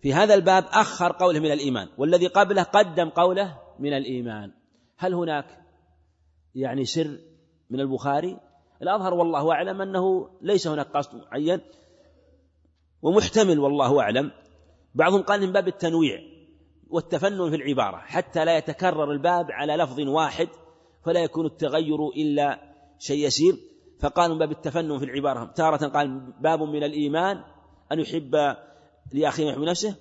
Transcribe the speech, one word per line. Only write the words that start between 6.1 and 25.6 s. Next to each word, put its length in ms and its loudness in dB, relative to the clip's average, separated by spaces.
يعني 300 -4
سر 340 -4
من 100 -4
البخاري؟ 560 -2
الأظهر 320 -2
والله 380 2
أعلم 300 -2
أنه 480 -2
ليس 240 0
هناك 200 -2
قصد 280 -4
معين، 460 -4
ومحتمل 560 4
والله 420 2
أعلم. 300 0
بعضهم 280 4
قال 180 0
من 120 -2
باب 160 2
التنويع 520 0
والتفنن 600 -2
في 60 -2
العبارة 400 -2
حتى 480 -4
لا 140 4
يتكرر 540 -2
الباب 380 0
على 260 -4
لفظ 240 -2
واحد 480 0
فلا 160 0
يكون 260 -2
التغير 640 -2
إلا 520 -2
شيء 280 -2
يسير، 280 4
فقال 300 2
من 80 -4
باب 120 0
التفنن 480 -6
في 60 -4
العبارة، 480 -4
تارة 340 0